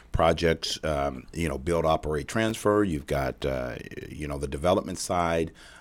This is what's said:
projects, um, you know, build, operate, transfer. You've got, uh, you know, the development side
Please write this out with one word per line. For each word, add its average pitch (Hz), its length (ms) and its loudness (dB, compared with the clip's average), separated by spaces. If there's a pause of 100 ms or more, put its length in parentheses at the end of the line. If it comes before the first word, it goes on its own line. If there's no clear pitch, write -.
(140)
projects, 82 720 2
um, 69 480 -2
you 80 160 0
know, 67 80 -4
build, 82 260 2
operate, 78 460 0
transfer. 107 560 2
You've 73 200 -2
got, 67 400 -2
uh, 64 300 -2 (320)
you 73 220 -8
know, 71 80 -4
the 71 100 -4
development 87 500 0
side 85 540 0 (300)